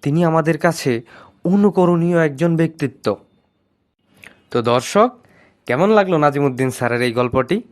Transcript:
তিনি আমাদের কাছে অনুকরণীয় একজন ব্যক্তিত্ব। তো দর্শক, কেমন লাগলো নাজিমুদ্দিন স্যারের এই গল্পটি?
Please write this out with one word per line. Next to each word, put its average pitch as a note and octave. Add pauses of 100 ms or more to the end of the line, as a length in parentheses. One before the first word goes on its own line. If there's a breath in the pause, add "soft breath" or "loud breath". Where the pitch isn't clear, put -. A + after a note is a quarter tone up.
তিনি D#3
আমাদের D#3+
কাছে C#3+ (420 loud breath)
অনুকরণীয় F3
একজন D#3+
ব্যক্তিত্ব। D#3 (1400 loud breath)
তো B2
দর্শক, B2+ (560 soft breath)
কেমন D3+
লাগলো G3
নাজিমুদ্দিন C#3
স্যারের A#2+
এই B2
গল্পটি? B2 (100)